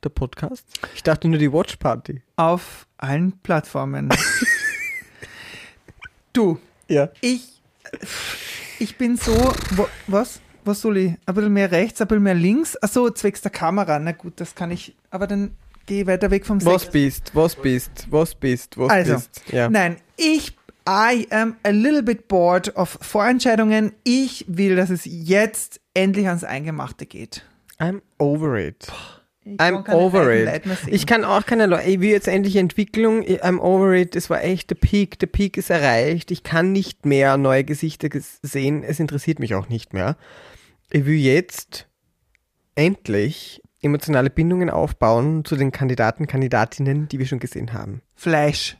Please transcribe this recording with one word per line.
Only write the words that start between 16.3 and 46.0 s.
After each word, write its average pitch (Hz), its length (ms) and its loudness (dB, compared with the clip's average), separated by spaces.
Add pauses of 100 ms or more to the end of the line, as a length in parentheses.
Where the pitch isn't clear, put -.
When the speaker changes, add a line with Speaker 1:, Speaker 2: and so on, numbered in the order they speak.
Speaker 2:
weg 196 160 0
vom 202 180 0
Speaker 1:
Was 180 200 4
Speaker 2:
Sex. - 80 -14
Speaker 1:
bist, 139 420 0
was 160 200 2
bist, - 540 -4
was 156 260 0
bist, - 440 -4
was 127 120 0
Speaker 2:
Also, 175 260 2
Speaker 1:
bist? - 320 -12
Ja. 120 200 0
Speaker 2:
nein, 175 280 2 (200)
ich, 311 400 -2 (320)
I 220 420 2
am 226 340 -2
a 208 60 2
little 262 320 2
bit 220 260 -4
bored 180 480 2
of - 260 -4
Vorentscheidungen. 220 880 2 (120)
Ich 254 440 0
will, 185 260 2
dass 180 140 2
es 180 160 -2
jetzt 185 800 -2 (100)
endlich 190 360 2
ans 175 160 -4
Eingemachte 147 600 -8
geht. - 400 -18 (340)
Speaker 1:
I'm 185 220 -4 (160)
over 147 420 0
it. - 320 -8 (540)
Speaker 2:
Ich 202 140 -14
Speaker 1:
I'm 170 140 4
Speaker 2:
kann 190 100 -2
keine 190 160 4
Speaker 1:
over 180 260 6
Speaker 2:
Leiden 117 140 6
Speaker 1:
it. 113 80 4
Speaker 2:
leiden 156 220 -4
mehr 185 80 -4
sehen. - 180 -6
Speaker 1:
Ich 170 100 0
kann 226 200 2
auch 208 200 2
keine 226 220 2
Leu-, 170 180 2
ich 190 140 2
will 196 120 2
jetzt 202 180 2
endlich 196 260 0
Entwicklung. 220 720 2
Ich, - 200 0
I'm 180 140 2
over 190 340 4
it. 180 220 2
Es - 160 -4
war 165 100 0
echt 180 300 -4
der 170 60 -2
Peak. - 420 0
Der 180 80 0
Peak 202 300 -2
ist 196 120 -6
erreicht. 147 600 2
Ich - 140 -6
kann 165 260 0
nicht 196 360 -2
mehr 139 300 4
neue 135 280 4
Gesichter 151 420 -6
ges-, 143 360 -8
sehen. 143 420 -2
Es 156 160 -4
interessiert 147 400 -2
mich 101 160 -2
auch 95 120 -4
nicht 117 260 -6
mehr. 98 220 -2 (760)
Ich 139 140 2
will 156 100 2
jetzt 147 720 0 (880)
endlich 147 840 -2 (200)
emotionale 143 500 2
Bindungen 175 400 0
aufbauen 127 720 0
zu 156 120 -4
den 135 160 0
Kandidaten, 127 560 -2